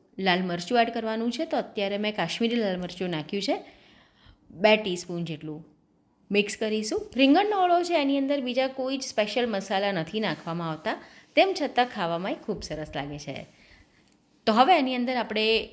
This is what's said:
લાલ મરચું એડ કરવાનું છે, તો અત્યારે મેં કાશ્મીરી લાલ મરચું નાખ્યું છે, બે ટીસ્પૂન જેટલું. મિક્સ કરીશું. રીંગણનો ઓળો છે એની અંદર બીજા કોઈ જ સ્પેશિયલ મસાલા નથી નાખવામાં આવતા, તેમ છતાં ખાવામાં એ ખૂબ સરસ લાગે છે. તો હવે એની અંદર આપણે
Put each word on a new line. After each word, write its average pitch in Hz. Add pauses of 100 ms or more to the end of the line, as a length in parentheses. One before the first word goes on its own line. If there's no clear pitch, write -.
(180)
લાલ 185
મરચું 175
એડ 226
કરવાનું 220
છે, 320
તો 320
અત્યારે 202
મેં 208
કાશ્મીરી 226
લાલ 185
મરચું 180
નાખ્યું 170
છે, 320 (920)
બે 214
ટીસ્પૂન 180
જેટલું. 156 (720)
મિક્સ 202
કરીશું. 214 (140)
રીંગણનો 349
ઓળો 349
છે 339
એની 277
અંદર 277
બીજા 254
કોઈ 262
જ 269
સ્પેશિયલ 220
મસાલા 196
નથી 175
નાખવામાં 165
આવતા, 214 (360)
તેમ 370
છતાં 247
ખાવામાં 180
એ -
ખૂબ 190
સરસ 151
લાગે 143
છે. 139 (1120)
તો 220
હવે 262
એની 254
અંદર 254
આપણે 214 (280)